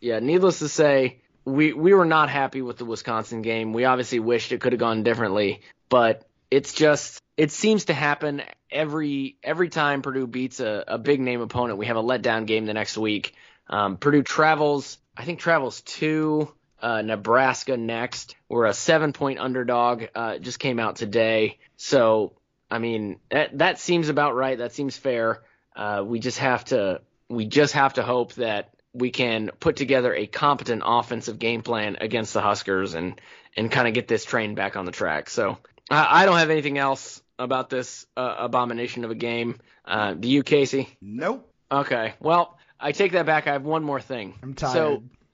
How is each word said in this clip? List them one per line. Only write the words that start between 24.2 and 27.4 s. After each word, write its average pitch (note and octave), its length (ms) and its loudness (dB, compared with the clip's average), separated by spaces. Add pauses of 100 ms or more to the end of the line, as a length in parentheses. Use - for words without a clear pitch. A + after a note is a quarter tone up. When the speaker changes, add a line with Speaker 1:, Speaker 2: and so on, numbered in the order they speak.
Speaker 1:
right. C3 240 -2
That C3+ 140 -6
seems C#3 240 -6
fair. A2+ 460 -2 (320)
Uh, G#2 320 -4
we A#2 140 -4
just A#2+ 180 -4
have B2+ 280 0
to, G2 340 0 (280)
we A2+ 180 -4